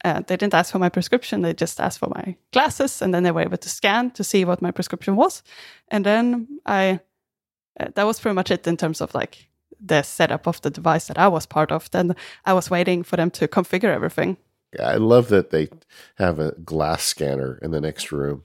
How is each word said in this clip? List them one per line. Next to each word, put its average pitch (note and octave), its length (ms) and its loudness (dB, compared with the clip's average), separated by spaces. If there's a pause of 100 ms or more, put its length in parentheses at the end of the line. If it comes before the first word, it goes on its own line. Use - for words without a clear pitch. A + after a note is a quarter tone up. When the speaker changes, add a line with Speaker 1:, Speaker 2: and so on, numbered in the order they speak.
Speaker 1:
uh, E3+ 200 0
they F#3 120 -2
didn't G#3 160 0
ask F3 180 2
for F#3+ 80 0
my F3+ 80 2
prescription. G#3 540 -2
They E3+ 120 0
just - 280 -4
asked - 180 -4
for - 160 -2
my - 220 -8 (160)
glasses, C4+ 480 2
and F#3+ 120 0
then F3+ 100 2
they F3+ 80 4
were E3 100 0
able F3+ 160 -2
to - 120 -10
scan A#3 420 0
to - 120 -6
see F#3+ 220 2
what F3 160 0
my F3 100 -2
prescription G3 460 -4
was. - 260 2 (460)
And G#3 160 0
then A#3 420 2 (180)
I, F#3+ 360 2 (760)
uh, - 180 -4
that G3+ 100 2
was G#3+ 160 -2
pretty G#3+ 140 0
much F#3 160 0
it F3 140 -2
in E3+ 120 0
terms D#3+ 240 -4
of, D#3+ 120 -8
like, - 360 -6 (320)
the D#3+ 200 2
setup - 460 -2
of F3 140 -4
the - 80 -2
device D#3+ 380 0
that - 120 -6
I F#3 80 6
was E3 180 0
part - 280 0
of. - 180 -6
Then F3 240 0 (300)
I F#3+ 80 2
was F3+ 160 0
waiting F3+ 340 0
for F3 140 -4
them E3+ 140 2
to - 180 -2
configure F#3 440 0
everything. F3 440 -2 (420)
Speaker 2:
I B1 160 0
love A2+ 340 6
that G2 220 4
they D#2 180 0 (480)
have F2 220 0
a D#2 120 -2 (120)
glass D#2 400 -2
scanner C2+ 580 -4
in D#2+ 100 -6
the D2+ 100 -2
next - 300 -6
room. C#2+ 340 -4